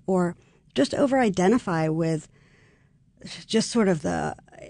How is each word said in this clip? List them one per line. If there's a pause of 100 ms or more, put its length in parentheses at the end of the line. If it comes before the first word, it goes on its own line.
or (380)
just
over-identify
with (1160)
just
sort
of
the (340)